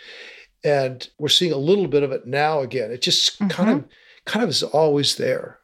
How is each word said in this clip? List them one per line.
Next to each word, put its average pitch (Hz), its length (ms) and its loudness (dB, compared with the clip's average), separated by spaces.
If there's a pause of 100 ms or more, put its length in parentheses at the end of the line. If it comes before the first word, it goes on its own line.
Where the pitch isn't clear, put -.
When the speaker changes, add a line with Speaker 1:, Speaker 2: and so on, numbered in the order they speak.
(640)
Speaker 1:
and 135 540 0
we're 147 120 -2
seeing 170 240 2
a 135 40 -2
little 170 300 2
bit 143 160 2
of 135 80 -2
it 127 160 -6
now 147 320 0
again. 120 320 -4
It 123 100 -10
just - 380 0
Speaker 2:
Mm-hmm. 208 80 0
Speaker 1:
kind 180 240 2
of, 143 140 0 (400)
kind 214 180 -2
of 202 60 0
is 135 120 -2
always 147 540 2
there. - 480 -4